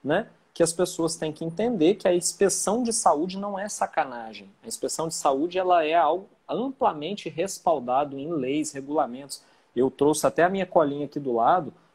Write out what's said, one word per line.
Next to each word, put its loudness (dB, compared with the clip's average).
né, 0
que 2
as 4
pessoas -2
têm -4
que -10
entender 2
que -2
a 4
inspeção 0
de -2
saúde 2
não -8
é -8
sacanagem. -6
A -16
inspeção -6
de -8
saúde, 0
ela 4
é 0
algo 2
amplamente -4
respaldado -2
em -8
leis, -2
regulamentos. -4
Eu 2
trouxe 2
até 4
a 4
minha -2
colinha 2
aqui -8
do -2
lado, 2